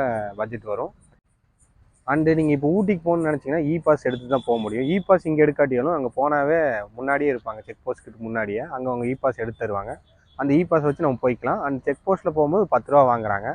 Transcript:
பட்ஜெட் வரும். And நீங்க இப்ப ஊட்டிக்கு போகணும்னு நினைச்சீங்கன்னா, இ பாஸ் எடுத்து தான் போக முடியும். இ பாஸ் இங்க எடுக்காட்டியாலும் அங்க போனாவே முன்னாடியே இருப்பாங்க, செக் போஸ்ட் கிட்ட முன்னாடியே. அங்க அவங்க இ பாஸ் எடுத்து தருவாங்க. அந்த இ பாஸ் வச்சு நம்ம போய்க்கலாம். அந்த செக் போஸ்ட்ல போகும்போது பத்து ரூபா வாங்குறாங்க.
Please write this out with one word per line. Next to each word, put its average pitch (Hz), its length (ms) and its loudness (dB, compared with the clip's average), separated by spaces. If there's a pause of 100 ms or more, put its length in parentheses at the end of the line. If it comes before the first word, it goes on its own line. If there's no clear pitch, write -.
(360)
பட்ஜெட் 110 280 -6
வரும். 107 280 -6 (1160)
And 156 220 2
நீங்க 160 220 4
இப்ப 143 160 2
ஊட்டிக்கு 185 360 2
போகணும்னு 165 260 0
நினைச்சீங்கன்னா, 151 360 -2
இ 160 180 0
பாஸ் 151 220 4
எடுத்து 123 220 -4
தான் 131 180 0
போக 117 140 2
முடியும். 110 260 -2
இ 175 200 0
பாஸ் 180 200 2
இங்க 156 180 2
எடுக்காட்டியாலும் 143 540 0
அங்க 127 160 -4
போனாவே 147 460 0 (360)
முன்னாடியே 139 380 0
இருப்பாங்க, 110 320 -10
செக் - 180 -18
போஸ்ட் 127 200 -6
கிட்ட 113 160 -20
முன்னாடியே. 113 400 -4
அங்க 135 300 -8
அவங்க 120 160 -4
இ 127 140 -2
பாஸ் 131 180 -2
எடுத்து 117 240 -8
தருவாங்க. 107 320 -4 (460)
அந்த 139 140 0
இ 165 140 4
பாஸ் 160 140 2
வச்சு 147 240 0
நம்ம 131 160 0
போய்க்கலாம். 131 380 0
அந்த 139 240 -4
செக் - 220 -4
போஸ்ட்ல 185 320 0
போகும்போது 160 300 2
பத்து 123 240 0
ரூபா 143 160 8
வாங்குறாங்க. 110 480 0